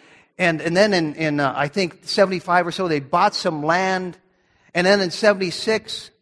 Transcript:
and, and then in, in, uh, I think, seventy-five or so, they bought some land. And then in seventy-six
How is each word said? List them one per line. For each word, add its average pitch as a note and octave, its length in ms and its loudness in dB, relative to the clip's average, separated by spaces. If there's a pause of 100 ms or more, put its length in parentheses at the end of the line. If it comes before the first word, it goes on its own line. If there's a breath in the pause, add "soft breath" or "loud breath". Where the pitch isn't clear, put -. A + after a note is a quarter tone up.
(400 soft breath)
and, E3+ 200 0
and E3 160 -2
then G#3 180 4
in, D#3+ 220 0
in, D3+ 240 -2
uh, C#3+ 160 0
I C#3+ 120 0
think, F3+ 340 -4
seventy-five F3+ 640 2
or E3+ 60 -6
so, F#3 160 -4
they D#3 120 0
bought F3 360 0
some D#3+ 280 -4
land. F#3 540 -2 (560)
And F3+ 140 0
then G3+ 140 4
in F3+ 100 -2
seventy-six G#3 1000 -2 (100)